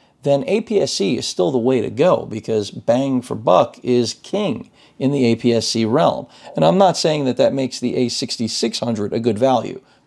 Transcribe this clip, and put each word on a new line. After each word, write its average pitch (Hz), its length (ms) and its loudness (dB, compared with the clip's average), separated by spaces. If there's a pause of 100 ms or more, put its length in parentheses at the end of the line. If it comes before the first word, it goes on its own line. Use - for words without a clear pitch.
(220)
then 139 240 2
A 214 160 0
P 202 180 0
S 139 140 -2
C 185 240 -2
is 127 80 -6
still 180 240 0
the 131 80 0
way 123 220 2
to - 100 -4
go, 143 360 2
because 107 440 -4
bang 127 500 -2
for - 140 -8
buck 143 480 2
is 123 320 0
king - 560 -6 (280)
in 135 140 0
the 135 140 2
A 117 100 4
P 117 160 2
S 110 160 0
C 113 160 0
realm. 120 420 2 (300)
And 160 80 2
I'm 180 140 4
not 185 180 4
saying 151 300 0
that 123 100 0
that 117 160 4
makes 135 260 -4
the 123 180 -4
A 127 120 0
sixty-six - 720 -4
hundred 104 320 -2
a 117 80 -2
good 113 180 0
value, 117 420 0 (260)